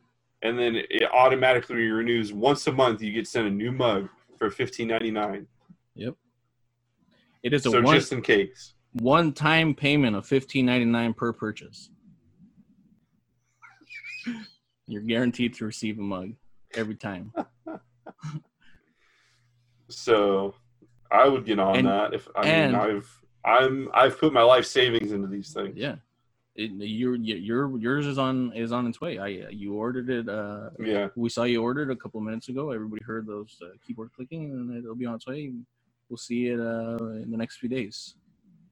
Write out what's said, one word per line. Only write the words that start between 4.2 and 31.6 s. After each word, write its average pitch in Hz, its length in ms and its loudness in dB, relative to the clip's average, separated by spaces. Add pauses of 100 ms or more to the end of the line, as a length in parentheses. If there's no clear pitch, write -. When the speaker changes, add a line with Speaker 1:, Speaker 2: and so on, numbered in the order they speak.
Speaker 1:
for 107 140 0
fifteen 117 380 -4
ninety-nine. 107 580 -2 (480)
Speaker 2:
Yep. 110 200 -10 (1300)
It 123 120 0
is 135 120 0
a 123 40 4
Speaker 1:
So 120 120 6
Speaker 2:
one, 139 140 8
Speaker 1:
just - 160 0
in 123 100 -4
case. - 520 2 (180)
Speaker 2:
one-time 151 840 4
payment 143 400 2
of 98 120 -4
fifteen 135 400 0
ninety-nine 117 480 2
per 120 180 -2
purchase. - 580 -10 (3000)
You're 104 160 -10
guaranteed 117 520 0
to - 100 -10
receive 107 340 -8
a 104 40 -10
mug 98 320 -8 (400)
every 110 220 -6
time. 101 360 -10 (340)
<laughs> 320 60 -10 (2250)
Speaker 1:
So 101 640 2 (560)
I 120 160 8
would 127 200 2
get 104 120 2
on 98 180 4
Speaker 2:
And, 131 120 4
Speaker 1:
that 101 240 2
if, - 240 -8
I 101 100 0
Speaker 2:
and 156 280 4
Speaker 1:
mean, 104 80 2
I've, 104 380 -4 (220)
I'm, 131 520 4
I've 123 240 6
put 156 160 4
my 123 80 8
life 120 240 8
savings 117 460 2
into 101 160 -2
these 98 260 -10
things. 98 220 -6
Speaker 2:
Yeah. 123 180 -6 (600)
It, 107 160 -6
your, 110 420 -2
your, 117 640 -2
yours 135 280 0
is 139 120 -4
on, 131 360 0
is 117 160 -6
on 123 160 -2
its 113 140 -6
way. 120 180 -6
I, 98 100 -8 (220)
you 101 240 -10
ordered 123 360 -6
it. 117 180 -4
Uh, 104 400 -8 (100)
Speaker 1:
Yeah. 104 380 -2
Speaker 2:
we 117 140 -2
saw 120 140 -2
you 120 180 2